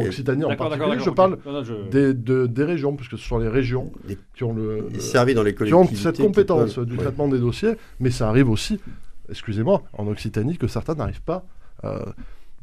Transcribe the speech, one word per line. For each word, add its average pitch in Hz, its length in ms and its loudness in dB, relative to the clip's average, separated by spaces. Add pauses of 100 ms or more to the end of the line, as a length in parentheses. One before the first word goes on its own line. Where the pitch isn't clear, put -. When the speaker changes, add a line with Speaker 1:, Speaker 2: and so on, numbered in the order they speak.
Speaker 1:
mais 110 60 0
Speaker 2:
Occitanie 131 380 -2
en - 20 0
Speaker 3:
D'accord, 156 220 0
Speaker 2:
particulier, 151 280 0
Speaker 3:
d'accord, - 80 -2
Speaker 2:
je 190 60 2
Speaker 3:
d'accord, - 40 -2
Speaker 2:
parle 190 180 6
Speaker 3:
ok. - 120 -10
Non, 139 60 -10
non, 143 120 -4
je 107 260 -8
Speaker 2:
des, 135 260 6
de, 127 320 2
des 120 160 0
régions, 143 320 0
puisque - 240 -10
ce - 80 -12
sont 123 100 -2
les 113 120 0
régions 123 420 0 (160)
Speaker 1:
Les 98 100 -8 (180)
Speaker 2:
qui - 100 -6
ont 104 80 -2
le, 107 340 -4
Speaker 1:
les 113 80 -8
Speaker 2:
le, 104 40 -4
Speaker 1:
services 123 360 4
dans 110 80 4
les 104 100 2
Speaker 2:
qui - 120 -2
ont - 20 0
Speaker 1:
collectivités 160 340 6
Speaker 2:
cette 165 140 0
Speaker 1:
qui - 80 -2
Speaker 2:
compétence 185 500 4
Speaker 1:
peuvent, 120 120 -4
Speaker 2:
du 117 100 -6
Speaker 1:
ouais. 123 80 -2
Speaker 2:
traitement 143 240 0
des 135 120 2
dossiers, 123 360 0 (240)
mais 127 100 2
ça 123 200 0
arrive 123 200 6
aussi, 110 300 0 (500)
excusez-moi, 113 540 0 (100)
en 104 140 -4
Occitanie, 110 500 -2
que 117 100 0
certains 156 280 -4
n'arrivent 107 260 -4
pas, 180 240 -6 (380)
euh, 101 160 -6 (640)